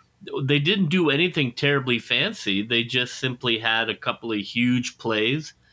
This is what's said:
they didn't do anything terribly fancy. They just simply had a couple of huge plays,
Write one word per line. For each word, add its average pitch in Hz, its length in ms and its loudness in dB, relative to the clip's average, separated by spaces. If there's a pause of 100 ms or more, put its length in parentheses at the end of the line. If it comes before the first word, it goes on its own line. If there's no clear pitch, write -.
(440)
they 143 160 4
didn't 180 300 2
do 170 200 4
anything 147 440 2
terribly 131 440 2
fancy. 120 640 -2
They 117 220 0
just 123 360 -4
simply 120 380 -2
had 113 320 0
a 107 60 -2
couple 117 380 -6
of 107 60 -2
huge 123 580 0
plays, 117 560 -2 (200)